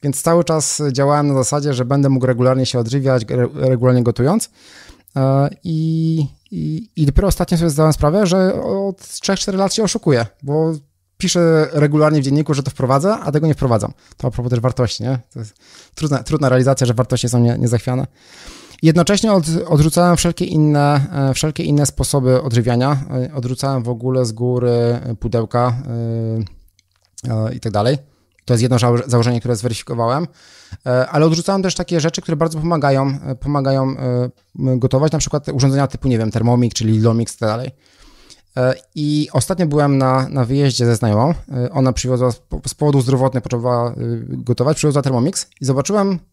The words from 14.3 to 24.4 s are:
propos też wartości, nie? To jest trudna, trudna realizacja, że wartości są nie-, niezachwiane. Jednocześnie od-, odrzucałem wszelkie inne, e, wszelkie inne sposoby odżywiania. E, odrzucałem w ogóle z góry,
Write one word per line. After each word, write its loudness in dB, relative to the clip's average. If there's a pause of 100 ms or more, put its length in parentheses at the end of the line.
propos -6
też 0
wartości, -2
nie? -2 (140)
To -14
jest -14 (400)
trudna, -2
trudna 0
realizacja, 2
że 2
wartości -2
są 2
nie-, 2
niezachwiane. -2 (720)
Jednocześnie 2
od-, 0
odrzucałem 4
wszelkie -2
inne, 2 (120)
e, 0
wszelkie -4
inne 2
sposoby 0
odżywiania. 0 (320)
E, -18
odrzucałem -4
w -6
ogóle -2
z -4
góry, 0